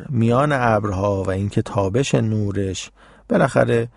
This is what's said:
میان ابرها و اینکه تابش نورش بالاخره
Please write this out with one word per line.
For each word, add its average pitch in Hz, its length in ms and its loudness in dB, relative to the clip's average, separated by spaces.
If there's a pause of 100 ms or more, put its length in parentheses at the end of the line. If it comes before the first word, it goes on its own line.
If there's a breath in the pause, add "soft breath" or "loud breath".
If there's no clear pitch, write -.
میان 120 420 2
ابرها 104 720 0
و 95 60 -2
اینکه 98 320 -2
تابش 101 540 0
نورش 101 760 -2 (380 soft breath)
بالاخره 120 680 2